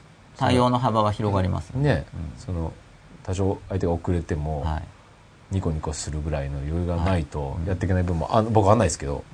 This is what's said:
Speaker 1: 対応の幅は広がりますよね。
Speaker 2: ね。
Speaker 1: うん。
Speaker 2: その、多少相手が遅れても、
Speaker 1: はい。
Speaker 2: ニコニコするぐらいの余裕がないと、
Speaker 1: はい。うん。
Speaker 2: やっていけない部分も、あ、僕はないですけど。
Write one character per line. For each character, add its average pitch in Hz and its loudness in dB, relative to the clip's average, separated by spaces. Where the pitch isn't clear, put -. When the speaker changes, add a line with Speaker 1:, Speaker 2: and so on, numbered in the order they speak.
Speaker 1:
対 127 2
応 123 4
の 123 2
幅 113 2
は 104 4
広 104 0
が 98 4
り 92 2
ま 90 -2
す - -14
よ 131 -6
ね。 143 4
Speaker 2:
ね。 135 -2
Speaker 1:
う - -10
ん。 82 -10
Speaker 2:
そ - -8
の、 82 -4
多 98 -6
少 95 0
相 95 -2
手 95 2
が 85 2
遅 87 -2
れ 87 2
て 80 -4
も、 76 -4
Speaker 1:
は 78 -2
い。 87 -8
Speaker 2:
ニ 95 0
コ 87 -2
ニ 78 -2
コ 78 -6
す - -8
る 76 -4
ぐ 78 -4
ら 71 -2
い 69 -4
の 69 -6
余 73 -4
裕 87 -2
が 87 -2
な 90 2
い 80 0
と、 69 -6
Speaker 1:
は - -6
い。 80 -6
う 82 -2
ん。 - -4
Speaker 2:
や 92 -2
っ - -2
て 98 -2
い - -2
け 95 4
な 92 4
い - 2
部 90 0
分 82 0
も、 80 0
あ、 110 6
僕 110 4
は - 8
な 226 4
い - 4
で - 2
す - -6
け - -6
ど。 143 -4